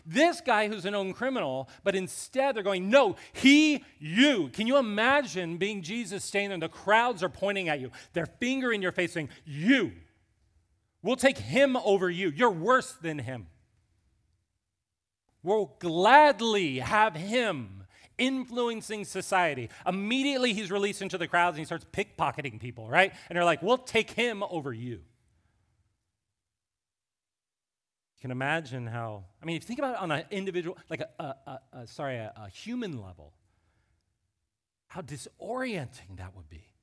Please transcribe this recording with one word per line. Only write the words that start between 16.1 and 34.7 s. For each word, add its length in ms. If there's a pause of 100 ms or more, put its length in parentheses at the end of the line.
have 360
him 680 (320)
influencing 880
society. 640 (180)
Immediately, 680
he's 160
released 320
into 160
the 100
crowds 280
and 20
he 80
starts 260
pickpocketing 640
people, 300
right? 240 (160)
And 80
they're 80
like, 160
"We'll 160
take 360
him 360
over 240
you." 300 (3000)
You 100
can 80
imagine 560
how, 380 (180)
I 20
mean, 120
if 80
you 20
think 140
about 160
it 40
on 100
an 200
individual, 480 (100)
like 120
a, 180
a, 60
a, 360 (200)
a, 60
sorry, 300
a, 180
a 140
human 540
level, 320 (1500)